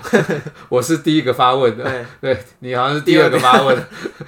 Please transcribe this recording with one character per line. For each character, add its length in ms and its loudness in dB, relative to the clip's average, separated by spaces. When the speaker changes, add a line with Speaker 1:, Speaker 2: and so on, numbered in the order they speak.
Speaker 1:
我 80 -14
是， 320 0
<laughs> 260 -18
我 140 0
是 160 -2
第 180 0
一 60 2
个 100 0
发 220 2
问 240 0
的。 60 -10
Speaker 2:
嘿。 200 -6
Speaker 1:
对， 240 -4
你 160 -10
好 140 -2
像 80 -2
是 60 -6
第 180 4
二 100 4
个 80 0
发 240 4
问 140 2
的。 60 -6
Speaker 2:
第 200 -18
二 60 -8
个。 200 -18